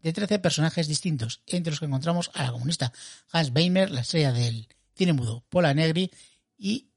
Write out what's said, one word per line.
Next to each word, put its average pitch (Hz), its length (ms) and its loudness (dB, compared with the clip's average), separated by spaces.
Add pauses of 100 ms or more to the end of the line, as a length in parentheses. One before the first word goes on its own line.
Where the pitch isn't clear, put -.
de 160 100 -2
trece 202 280 0
personajes 160 500 0
distintos, 147 580 -4
entre 170 240 -2
los 147 80 -6
que 165 60 -6
encontramos 160 480 -2
a - 100 -4
la 127 80 -2
comunista 123 400 -4 (400)
Hans 160 240 0
Weimer, 180 360 4
la 131 100 -4
estrella 143 320 2
del 117 340 -2 (280)
cine 180 180 2
mudo 120 360 -2
Pola 170 240 2
Negri 160 380 2 (460)
y 208 400 -6